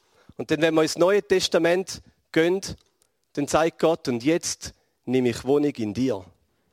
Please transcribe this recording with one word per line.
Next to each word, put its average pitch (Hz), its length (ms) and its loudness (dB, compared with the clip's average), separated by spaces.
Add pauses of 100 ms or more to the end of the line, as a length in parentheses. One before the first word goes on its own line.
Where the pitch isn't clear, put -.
(360)
Und 139 160 -8
dann, 151 100 0
wenn 160 120 2
wir 160 80 4
ins 156 140 -2
Neue 190 300 2
Testament 185 760 0 (300)
gehen, 175 300 2 (720)
dann 143 140 -4
sagt 160 320 0
Gott, 165 300 0
und 120 160 -4
jetzt - 480 -2 (320)
nehme 123 240 0
ich 117 160 -4
Wohnung 143 320 2
in 107 180 -4
dir. 113 300 -4 (480)